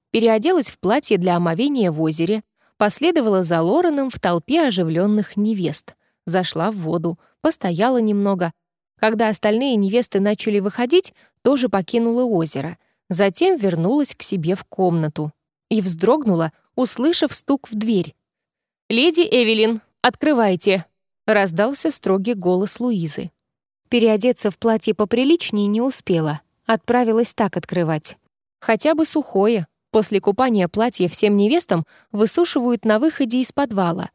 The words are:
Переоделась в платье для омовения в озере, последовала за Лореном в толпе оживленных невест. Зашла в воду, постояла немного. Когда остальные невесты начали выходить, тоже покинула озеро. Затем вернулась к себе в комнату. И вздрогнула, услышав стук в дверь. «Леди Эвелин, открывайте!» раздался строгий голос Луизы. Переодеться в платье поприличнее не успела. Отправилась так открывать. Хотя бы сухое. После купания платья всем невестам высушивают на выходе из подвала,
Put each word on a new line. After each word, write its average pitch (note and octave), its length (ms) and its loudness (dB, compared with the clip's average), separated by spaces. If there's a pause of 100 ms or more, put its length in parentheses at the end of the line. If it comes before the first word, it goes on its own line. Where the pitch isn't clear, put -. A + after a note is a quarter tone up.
(100)
Переоделась A3+ 580 2
в - 100 -14
платье A3+ 380 0
для F3 200 2
омовения F#3 540 0
в D#3 120 -4
озере, E3 420 -2 (320)
последовала A3 680 2
за E3 180 0
Лореном C#4 480 0
в - 100 -12
толпе G#3 460 0
оживленных F#3 720 0
невест. G3+ 600 -4 (300)
Зашла F3 440 -2
в A3 60 -6
воду, E3+ 420 -4 (220)
постояла A#3+ 600 0
немного. G3+ 520 0 (460)
Когда A3 300 2
остальные A3 480 0
невесты G3+ 440 0
начали G#3 400 0
выходить, A#3+ 540 0 (280)
тоже B3+ 260 2
покинула A#3 560 0
озеро. E3 540 -2 (300)
Затем G3+ 480 2
вернулась G3 580 0
к - 80 -16
себе F3 320 -2
в F#3+ 100 -8
комнату. D#3+ 680 -2 (360)
И A3 120 0
вздрогнула, F#3 720 0 (240)
услышав C4+ 580 0
стук - 360 -4
в - 40 -10
дверь. G#3 400 -2 (720)
«Леди D#4+ 340 2
Эвелин, A3 580 2 (220)
открывайте!» G#3 840 0 (400)
раздался G#3 640 0
строгий G3 440 -2
голос F3+ 460 -2
Луизы. F3+ 500 -4 (580)
Переодеться A3+ 640 2
в - 80 -10
платье A3 360 0
поприличнее A#3 720 0
не G#3 140 0
успела. E3 600 -2 (240)
Отправилась A3+ 680 0
так G3+ 220 -2
открывать. E3 600 -4 (440)
Хотя A#3+ 340 2
бы D#4 100 0
сухое. G#3+ 640 0 (240)
После G#3+ 300 0
купания G#3 460 2
платья G#3 420 -2
всем G#3 280 0
невестам G3+ 500 0 (240)
высушивают A#3+ 720 0
на G#3+ 140 4
выходе B3+ 420 0
из B3 120 -4
подвала, F#3+ 640 -2